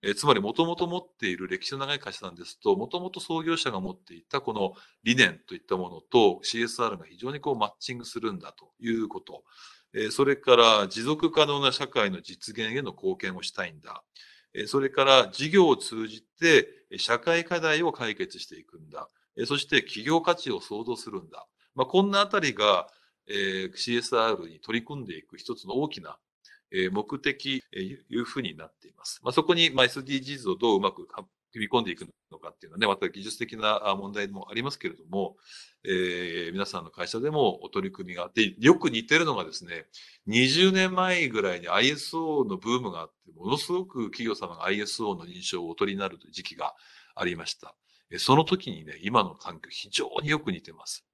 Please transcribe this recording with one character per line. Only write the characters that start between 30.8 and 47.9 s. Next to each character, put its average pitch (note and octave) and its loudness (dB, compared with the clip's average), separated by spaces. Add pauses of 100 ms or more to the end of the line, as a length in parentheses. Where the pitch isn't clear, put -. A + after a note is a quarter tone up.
ま G2 2
く - -16
か-、 - -16 (300)
組 A2 -6
み G2+ -8
込 B2 2
ん A2+ -4
で F#2 -6
い E2+ -8
く F#2 -14 (240)
の - -20
か E2 -14
っ - -20
て - -20
い - -20
う D#2+ -20
の - -20
は F#2 -12
ね、 G#2+ 2
ま G2 4
た F#2+ -2
技 G2 -10
術 G#2+ -10
的 A2+ -8
な、 G#2+ 0
あ、 G2 2
問 G2 -8
題 G2+ -4
も G2 -12
あ G#2 -14
り A#2 -4
ま C#3 -4
す - -12
け F#2 -6
れ D#2+ -16
ど D#2+ -20
も、 F#2 -4 (440)
え F2+ -2
ー、 - -10
皆 G2 -2
さ F2+ -8
ん E2 -14
の D#2+ -18
会 F2+ -8
社 A2+ -4
で C#3+ -2
も C3+ 2
お - -12
取 F#2+ -4
り F#2 -10
組 F2+ -12
み F2 -10
が F2 -6
あ - -10
っ - -18
て、 G#2 2
よ C#3+ 10
く D#3+ 0
似 A2+ -4
て D3+ 6
る E3+ 4
の D3 0
が F#2 -4
で D#2 -14
す F2+ -12
ね、 E2+ -12 (400)
二 A#2 6
十 F3 6
年 F#3 2
前 F3+ 2
ぐ A2 -2
ら F#2 0
い F2 -10
に E2+ -10
ア F#2 4
イ B2+ 6
エ D3 0
ス - -10
オ D#3 0
ー - -2
の F#2+ -6
ブ A2+ -2
ー B2+ 0
ム G2+ -8
が E2 -10
あ D#2+ -10
っ - -20 (120)
て、 - -20
も E2 -14
の C3 0
す D3 -6
ご F3+ -2
く A#2 -6
企 A#2 -8
業 G#2+ -2
様 F2 -10
が E2 -6
ア F#2+ 0
イ G#2 0
エ G#2 -2
ス A2 -6
オ G#2 -2
ー F2 -10
の E2+ -14
認 F2+ -16
証 F2+ -6
を E2 -8
お E2+ -10
取 G2+ -2
り G2 -6
に G2 -6
な G2 -2
る - -8
と - -20
い - -20
う D#2 -20
時 F#2 -12
期 E2 -12
が - -6 (400)
あ - -6
り F2 -2
ま E2+ -10
し - -8
た。 - -20 (360)